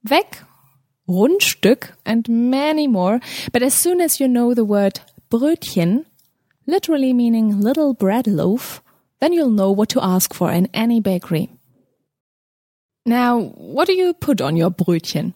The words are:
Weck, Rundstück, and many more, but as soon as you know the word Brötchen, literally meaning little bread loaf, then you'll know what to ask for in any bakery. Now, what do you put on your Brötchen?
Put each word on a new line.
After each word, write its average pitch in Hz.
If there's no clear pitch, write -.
Weck, 302
Rundstück, 262
and 226
many 269
more, 208
but 247
as 254
soon 349
as 320
you 269
know 240
the 226
word 202
Brötchen, 240
literally 285
meaning 226
little 277
bread 220
loaf, 196
then 311
you'll 320
know 196
what 208
to -
ask 185
for 175
in 175
any 233
bakery. 185
Now, 240
what 185
do 381
you 359
put 269
on 151
your 170
Brötchen? 170